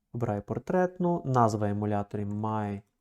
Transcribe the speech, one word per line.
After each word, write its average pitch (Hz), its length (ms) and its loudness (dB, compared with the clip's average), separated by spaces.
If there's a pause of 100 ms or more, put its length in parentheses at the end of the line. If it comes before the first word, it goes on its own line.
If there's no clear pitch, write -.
(120)
Вибираю 113 300 -2
портретну, 180 840 0
назва 110 440 4
емуляторів 104 640 -2
My 104 480 -4 (180)